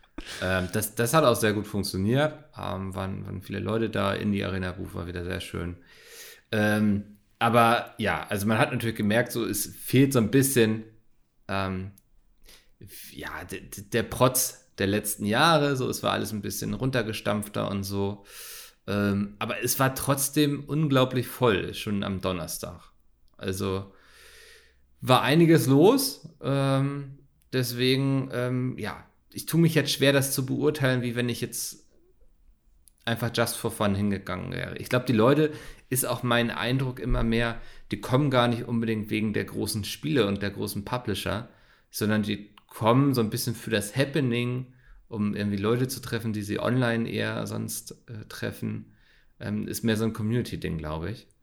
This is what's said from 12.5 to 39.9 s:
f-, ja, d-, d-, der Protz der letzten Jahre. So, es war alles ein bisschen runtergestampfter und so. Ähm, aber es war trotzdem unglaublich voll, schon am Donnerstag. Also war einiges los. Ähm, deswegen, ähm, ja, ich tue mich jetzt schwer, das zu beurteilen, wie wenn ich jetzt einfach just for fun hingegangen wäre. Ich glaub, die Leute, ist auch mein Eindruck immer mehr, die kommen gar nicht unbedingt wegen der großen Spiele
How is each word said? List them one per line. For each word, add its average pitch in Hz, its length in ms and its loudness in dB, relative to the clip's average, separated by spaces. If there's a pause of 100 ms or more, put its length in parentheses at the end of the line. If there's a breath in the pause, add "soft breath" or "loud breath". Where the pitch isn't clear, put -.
f-, - 340 -18
ja, 73 160 -12 (200)
d-, 98 120 -8
d-, - 180 -14 (100)
der 117 120 2
Protz - 760 0
der 98 120 0
letzten 104 360 -2
Jahre. 143 520 4
So, 123 120 -2
es 107 140 -4
war 107 100 2
alles 107 200 -2
ein 107 100 -4
bisschen 104 320 -4
runtergestampfter 107 960 -2
und 98 140 -2
so. 98 400 -4 (640 loud breath)
Ähm, 101 520 0
aber 110 260 -4
es 120 140 0
war 131 160 2
trotzdem 143 720 0
unglaublich 131 640 2
voll, 92 440 2
schon 101 320 -4
am 95 160 -4
Donnerstag. 87 640 -4 (560)
Also 98 560 -4 (1040 soft breath)
war 123 220 4
einiges 156 440 6
los. 180 640 6 (140)
Ähm, 139 800 0 (340)
deswegen, 131 800 2
ähm, 123 440 -2
ja, 101 240 -8 (300)
ich - 140 -10
tue 160 140 2
mich 165 140 6
jetzt 139 180 2
schwer, 139 200 4
das 135 200 2
zu 135 120 0
beurteilen, 131 580 2
wie 120 140 -4
wenn 120 140 0
ich 117 100 -6
jetzt - 460 -8 (1160)
einfach 117 300 -2
just 117 220 0
for 117 140 -4
fun 104 240 0
hingegangen 95 580 -2
wäre. 90 260 -6
Ich - 100 -10
glaub, 123 180 0
die 131 60 2
Leute, 143 400 6 (360 loud breath)
ist 131 180 0
auch 123 160 -4
mein 120 280 2
Eindruck 127 500 -2
immer 123 240 2
mehr, 117 360 0 (300 loud breath)
die 101 100 -4
kommen 135 300 2
gar 123 160 4
nicht 113 220 -2
unbedingt 113 420 -2
wegen 110 220 0
der 101 120 -2
großen 104 400 -4
Spiele 135 420 0